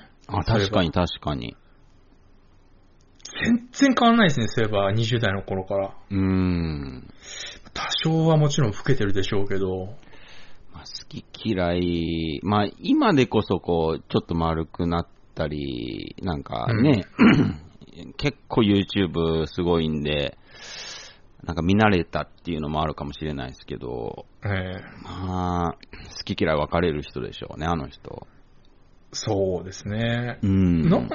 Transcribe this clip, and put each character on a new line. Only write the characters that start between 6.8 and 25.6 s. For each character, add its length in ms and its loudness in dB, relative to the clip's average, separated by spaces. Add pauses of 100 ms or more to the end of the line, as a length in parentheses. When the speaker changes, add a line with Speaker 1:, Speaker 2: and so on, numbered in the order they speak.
Speaker 2:
多 100 -8 (220)
少 220 2
は 100 6
も 120 4
ち 120 2
ろ 80 4
ん 40 -2
老 100 -8
け 120 4
て 100 2
る 80 4
で 100 4
し 120 0
ょ 80 6
う 60 2
け 100 2
ど。 280 -2 (880)
Speaker 1:
ま 80 -14
あ、 0 -
好 40 -18 (240)
き 160 -12 (200)
嫌 300 2
い、 680 0
ま 220 2
あ、 20 -2 (120)
今 360 2
で 120 6
こ 160 2
そ 160 0
こ 400 0
う、 100 -12
ち 80 0
ょ 60 4
っ 40 -14
と 80 -4
丸 320 0
く 200 -4
な 140 0
っ 60 -4 (280)
た 120 -2
り、 760 -6
な 140 -4
ん 60 -8
か 320 -4
ね、 300 4 (140)
Speaker 2:
う 60 6
ん。 880 0
Speaker 1:
<clears throat> 40 -20
結 220 -4 (100)
構 140 2
YouTube 840 2
す 160 -6
ご 180 2
い 80 0
ん 140 -2
で、 340 -2 (1080)
な 100 -6
ん 20 -4
か 60 -2
見 140 4
慣 120 6
れ 160 4
た 180 -4
っ 60 -8
て 240 -10
い 40 -2
う 40 -4
の 80 -4
も 140 0
あ 40 2
る 80 -2
か 100 -8
も 80 -8
し 120 -14
れ 100 -4
な 120 -8
い 20 -12
で 60 -14
す 120 -20
け 100 -10
ど、 500 -10 (180)
Speaker 2:
え 40 -4
え。 320 -4 (220)
Speaker 1:
ま 680 -2